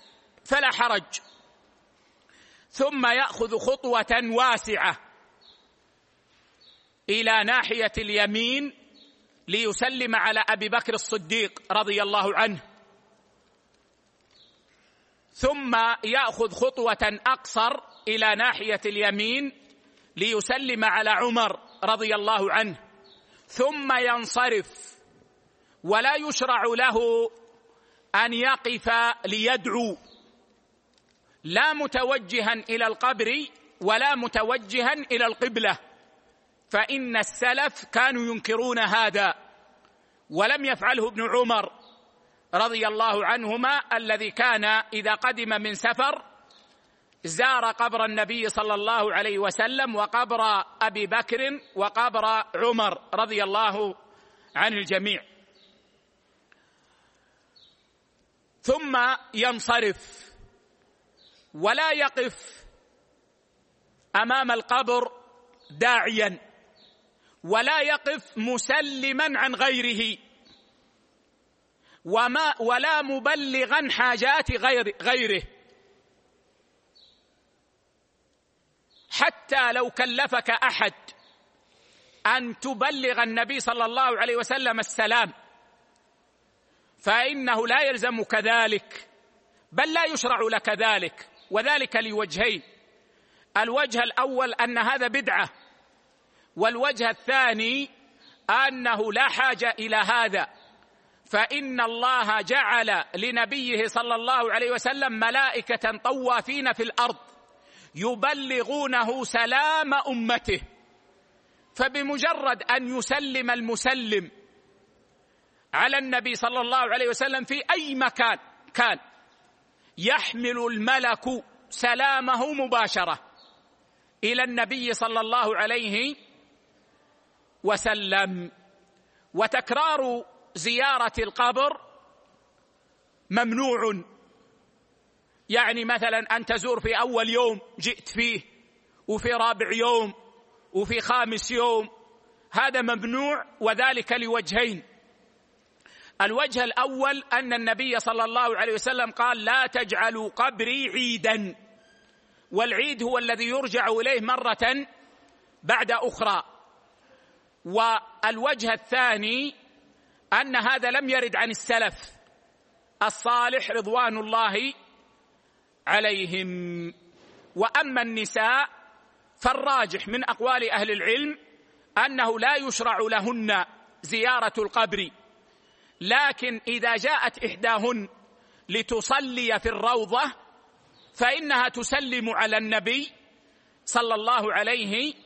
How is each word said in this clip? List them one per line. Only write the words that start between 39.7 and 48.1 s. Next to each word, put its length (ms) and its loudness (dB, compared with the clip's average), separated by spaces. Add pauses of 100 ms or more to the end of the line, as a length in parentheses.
ولم 360 2
يفعله 420 0
ابن 140 -6
عمر 500 0 (840)
رضي 340 0
الله 380 0
عنهما، 560 0 (120)
الذي 380 -2
كان 340 2 (280)
إذا 200 0
قدم 480 -2
من 120 -6
سفر 520 -2 (1000)
زار 460 2
قبر 340 0
النبي 440 -2